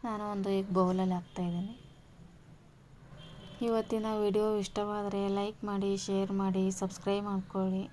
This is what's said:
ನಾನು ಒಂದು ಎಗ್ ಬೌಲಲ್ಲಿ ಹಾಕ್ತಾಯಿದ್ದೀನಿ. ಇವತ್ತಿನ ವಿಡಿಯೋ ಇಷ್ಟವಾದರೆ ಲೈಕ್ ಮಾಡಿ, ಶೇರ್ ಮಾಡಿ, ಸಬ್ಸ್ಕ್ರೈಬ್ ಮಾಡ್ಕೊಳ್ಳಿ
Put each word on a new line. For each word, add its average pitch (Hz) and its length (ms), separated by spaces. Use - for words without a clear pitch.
ನಾನು 214 160
ಒಂದು 196 140
ಎಗ್ 196 180
ಬೌಲಲ್ಲಿ 185 420
ಹಾಕ್ತಾಯಿದ್ದೀನಿ. 180 560
ಇವತ್ತಿನ 220 400
ವಿಡಿಯೋ 208 220
ಇಷ್ಟವಾದರೆ 208 580
ಲೈಕ್ 208 220
ಮಾಡಿ, 196 200
ಶೇರ್ 196 340
ಮಾಡಿ, 190 220
ಸಬ್ಸ್ಕ್ರೈಬ್ 202 500
ಮಾಡ್ಕೊಳ್ಳಿ 190 520